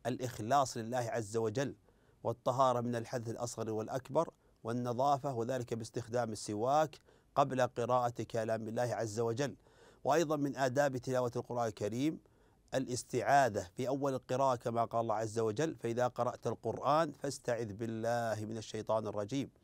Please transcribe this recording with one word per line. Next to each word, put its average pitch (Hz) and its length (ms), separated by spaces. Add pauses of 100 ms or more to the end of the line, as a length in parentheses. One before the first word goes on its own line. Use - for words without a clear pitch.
الإخلاص 123 720
لله 117 200
عز 113 400
وجل، 113 380 (480)
والطهارة 123 580
من 120 140
الحدث 117 340
الأصغر 113 400
والأكبر، 127 600 (340)
والنظافة، 123 720
وذلك 120 400
باستخدام 113 580
السواك 127 680 (360)
قبل 131 320
قراءة 120 560
كلام 113 440
الله 113 280
عز 107 240
وجل. 117 360 (480)
وأيضًا 156 320
من 143 200
آداب 131 420
تلاوة 123 380
القرآن 120 320
الكريم 113 520 (540)
الاستعاذة 123 920 (100)
في 123 100
أول 135 260
القراءة 127 420
كما 117 300
قال 117 160
الله 113 140
عز 110 240
وجل: 113 360
"فإذا 117 320
قرأت 120 400
القرآن 139 640
فاستعذ 120 640
بالله 113 720
من 113 120
الشيطان 107 500
الرجيم". 104 420 (140)